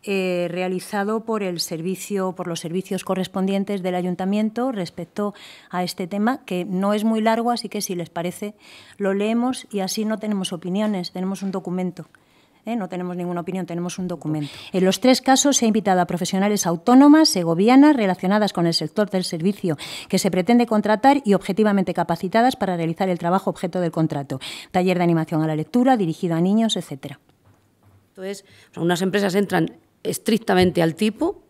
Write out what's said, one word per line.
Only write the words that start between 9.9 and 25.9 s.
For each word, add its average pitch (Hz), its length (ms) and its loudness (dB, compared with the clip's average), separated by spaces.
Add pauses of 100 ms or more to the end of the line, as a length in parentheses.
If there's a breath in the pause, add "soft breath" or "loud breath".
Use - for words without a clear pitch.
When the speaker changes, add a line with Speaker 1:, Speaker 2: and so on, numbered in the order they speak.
Speaker 1:
no 214 120 -2
tenemos 202 360 -4
opiniones, 185 580 -4
tenemos 190 320 -6
un 190 80 -4
documento. 185 560 -6 (580 soft breath)
¿Eh? 233 120 -6
No 190 100 -6
tenemos 180 300 -8
ninguna 175 240 -6
opinión, 185 240 -6
tenemos 175 340 -8
un 180 80 -6
documento. 156 460 -6 (180 loud breath)
En 185 140 2
los 190 160 2
tres 247 200 4
casos 269 360 4
se - 80 2
ha - 20 4
invitado 190 320 2
a 175 80 2
profesionales 190 580 0
autónomas 262 600 8
segovianas 214 680 6
relacionadas 202 600 2
con 170 140 2
el 165 60 2
sector 196 360 0
del 185 160 -2
servicio 175 520 -2 (300 loud breath)
que 190 100 0
se 180 140 0
pretende 233 340 4
contratar 220 600 4
y 202 80 4
objetivamente 190 600 0
capacitadas 190 640 0
para 185 220 -2
realizar 170 320 -2
el 175 100 0
trabajo 185 300 0
objeto 180 320 -4
del 165 100 -2
contrato. 147 480 -4 (320 loud breath)
Taller 185 260 2
de 175 60 0
animación 160 400 0
a 160 40 0
la 156 100 -2
lectura, 240 400 2